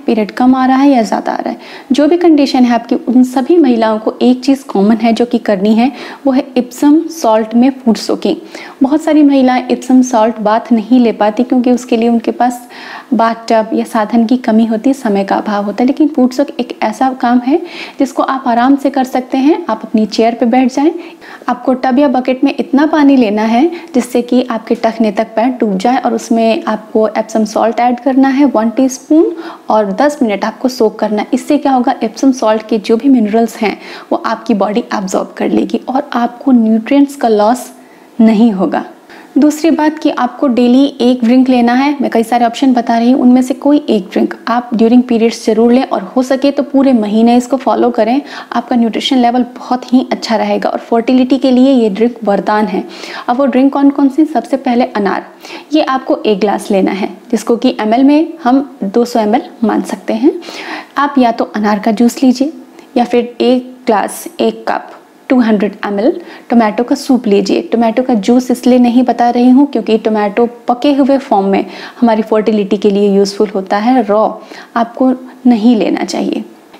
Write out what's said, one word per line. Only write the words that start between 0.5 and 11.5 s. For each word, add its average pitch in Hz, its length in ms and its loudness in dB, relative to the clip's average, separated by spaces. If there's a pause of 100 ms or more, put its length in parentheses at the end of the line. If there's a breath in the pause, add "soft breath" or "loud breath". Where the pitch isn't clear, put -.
आ 262 100 2
रहा 262 120 2
है 277 140 4
या 247 100 4
ज़्यादा - 300 -2
आ - 40 -4
रहा - 140 -6
है, - 80 -8 (340 loud breath)
जो 285 160 2
भी 349 100 2
condition 294 460 4
है 240 100 2
आपकी, 233 220 -2
उन 254 280 2
सभी 269 340 0
महिलाओं 226 420 2
को - 220 -4
एक 247 220 2
चीज़ 269 200 0
common 208 320 2
है 226 180 0
जो 240 120 0
कि 240 120 -2
करनी 214 380 0
है, 240 160 2 (340 loud breath)
वो 269 80 0
है 254 100 0 (100)
Epsom 294 560 2
salt 220 460 0
में 247 140 4
food 233 280 -2
soaking। - 380 -2 (480 loud breath)
बहुत 294 180 0
सारी 302 220 2
महिलाएं 254 440 2
Epsom 254 360 2
salt 226 360 0
बाथ 220 320 0
नहीं 233 280 2
ले 233 120 4
पाती 214 320 0
क्योंकि 254 280 0